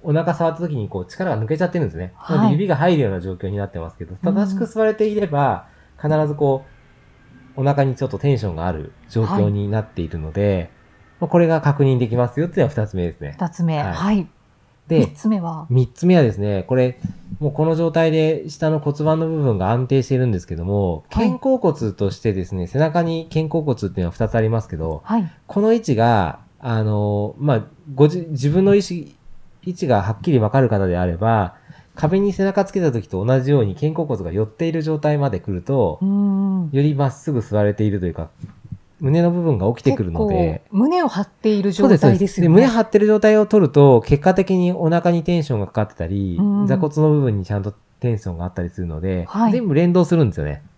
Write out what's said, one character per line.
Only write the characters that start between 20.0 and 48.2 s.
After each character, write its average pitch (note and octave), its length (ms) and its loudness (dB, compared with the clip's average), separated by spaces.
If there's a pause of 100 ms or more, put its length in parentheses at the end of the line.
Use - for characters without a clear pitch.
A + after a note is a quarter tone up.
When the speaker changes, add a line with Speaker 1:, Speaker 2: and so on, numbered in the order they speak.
Speaker 1:
し - 60 -6
て C3 100 0
る B2+ 80 2
ん A#2 60 0
で F2+ 80 -2
す - 60 -20
け E2 100 -8
ど E2+ 100 -6
も、 F#2+ 440 -2
Speaker 2:
は A3+ 140 0
い。 G#3+ 40 2
Speaker 1:
肩 G3 100 -2
甲 C4 180 0
骨 D3 360 -2
と G2 180 -2
し - 100 -14
て G#2+ 140 -2
で F#2 100 -4
す G2 100 -10
ね、 F2+ 120 -6
背 C3 120 -6
中 D#3+ 240 0
に E3 300 -4
肩 D#3 160 -2
甲 D#3+ 140 -2
骨 C#3+ 120 -2
っ - 40 -8
て G2+ 80 -4
い - 40 -2
う F#2 100 -6
の F2+ 60 0
は E2+ 40 -4
二 A2 180 -4
つ - 60 -6
あ A2+ 80 2
り A2 80 0
ま A2+ 100 -2
す - 80 -12
け F2 80 -10
ど、 D#2 280 -6
Speaker 2:
は A3+ 140 0
い。 F3 140 -4 (140)
Speaker 1:
こ - 160 -4
の A3 100 4
位 A#3 60 4
置 E3+ 160 -2
が、 G#2+ 460 2 (180)
あ A2+ 240 -4
の、 G#2 560 -2
ま C#3+ 160 0
あ、 A2+ 80 0 (320)
ご C#3+ 140 6
じ-、 E3+ 200 -4
自 C#3+ 220 -2
分 F#3 160 2
の G3+ 80 6
意 G3+ 80 4
識 E3+ 340 -10 (500)
位 F3+ 60 -8
置 F3+ 140 -6
が G#2+ 160 2
は G#2+ 100 -4
っ - 80 -6
き F3+ 120 0
り B2+ 60 4
わ G#2+ 120 2
か C3+ 100 2
る B2+ 80 2
方 G2 180 0
で F2 120 0
あ F2+ 80 0
れ F2 100 -2
ば、 G#2 400 0 (380)
壁 D#3+ 240 0
に G3+ 140 0
背 G3 120 -2
中 G3 200 0
つ G3 80 -10
け G3 80 -4
た D#3+ 100 2
時 A2+ 180 -6
と F#2+ 160 -4
同 C3 160 2
じ C3 100 -2
よ C#3+ 100 4
う A2 40 2
に G2 100 -4
肩 D3+ 180 -2
甲 E3 120 -4
骨 A2 200 -6
が E2 80 -6
寄 G#2 120 0
っ - 20 -4
て E3 220 -6
い E3 40 -4
る D#3+ 100 -2
状 D#3 160 -4
態 D3+ 180 0
ま C#3+ 140 0
で F#2+ 80 -4
来 - 160 -8
る F2+ 80 -6
と、 A2 400 0
Speaker 2:
う - 20 -2
ん。 G3 680 0
Speaker 1:
よ C#3 100 2
り D3 120 2
ま C#3 140 0
っ - 40 -2
す - 180 -10
ぐ B2+ 100 0
座 G#2 220 -2
れ G#2 100 2
て G#2+ 120 -2
い G#2 60 2
る G2 100 -2
と F2+ 60 -4
い E2+ 40 -2
う D#2+ 40 -8
か、 D#2+ 160 -10 (720)
胸 D#3+ 220 2
の E3+ 80 4
部 F3 120 -2
分 D3 160 2
が F#2+ 100 2
起 A#2+ 80 0
き - 60 -20
て C3+ 100 2
く C4 100 -2
る F2+ 80 -2
の C3 180 0
で。 G3 60 0
Speaker 2:
結 D#3 360 -2
構 G3+ 60 -4
胸 D#4+ 260 2
を C#4+ 60 0
張 G3 140 -4
っ - 60 -6
て - 220 -4
い G3+ 120 0
る G3 100 0
状 F#3 120 2
態 - 80 6
で - 60 6
す - 60 2
よ C3+ 60 8
ね。 - 40 4
Speaker 1:
そ - 20 2
う - 20 -2
で G3 80 2
す、 - 80 -6
そ F#3+ 60 -2
う - 20 4
で E3+ 60 6
す。 - 0 -
で、 - 0 -
胸 G3+ 180 8
張 A3+ 140 2
っ A3 100 0
て G#3 80 4
る G#3 80 4
状 G#3+ 140 4
態 G#3+ 160 6
を G#3+ 100 4
取 G#3 200 4
る - 60 0
と、 C#3 280 8
結 C#3+ 240 0
果 F#3 100 6
的 F#3+ 220 0
に F3+ 160 2
お E3 180 0
腹 E3+ 200 2
に E3+ 120 0
テ F3 140 0
ン E3 60 0
シ D3 100 -4
ョ A#2 40 0
ン G#2 40 -2
が F#2+ 60 -4
か - 60 -16
か G#2+ 100 -2
っ G#2 60 -2
て - 60 -20
た E2 120 -6
り、 F#2+ 340 -2
Speaker 2:
う G3+ 220 2
ん。 G3+ 40 2
Speaker 1:
座 F#3+ 120 2
骨 D3+ 240 0
の D#3 80 4
部 D3+ 100 4
分 A2+ 180 0
に F#2 60 -4
ち - 80 -6
ゃ G2+ 80 -2
ん - 20 -6
と G2+ 120 -6 (260)
テ B2 100 0
ン A2 80 -2
シ F#2+ 100 -8